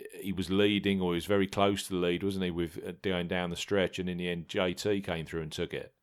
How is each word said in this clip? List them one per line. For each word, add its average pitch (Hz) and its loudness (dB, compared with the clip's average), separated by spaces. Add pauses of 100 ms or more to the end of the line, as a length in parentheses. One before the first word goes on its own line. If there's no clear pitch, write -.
(220)
he 98 -2
was 87 -2
leading, 98 4
or 90 2
he 85 2
was 87 -4
very 101 4
close 101 2
to - -12
the 92 0
lead, 87 2
wasn't 98 0
he, 87 0
with, 82 -2
uh, 95 -8 (100)
going 90 0
down 90 0
the 87 -4
stretch, - 2
and 92 -2
in 90 -2
the 87 -2
end, 85 -4
J 92 2
T 101 0
came 82 -4
through 82 -4
and 78 -8
took 85 -4
it. 67 -10 (100)